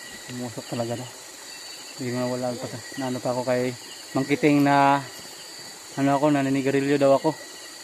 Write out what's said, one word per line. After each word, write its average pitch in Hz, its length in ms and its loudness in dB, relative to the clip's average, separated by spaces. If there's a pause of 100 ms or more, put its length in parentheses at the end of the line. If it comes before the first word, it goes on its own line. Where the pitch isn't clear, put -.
(380)
umusok 123 320 -8
talaga 120 320 -4
na. 123 60 -12 (920)
Hindi 123 160 -4
mo 123 80 -2
nawala 123 320 -2
pa 120 160 -8
sa, 117 80 -10 (240)
na 131 80 -4
ano 127 80 -4
pa 123 160 -2
ako 123 80 -2
kay 123 320 0 (400)
Mang 135 160 0
Kiting 143 320 6
na, 139 400 6 (960)
ano 139 160 4
ako, 143 160 4
naninigarilyo 139 720 2
daw 139 160 8
ako. 156 160 2 (500)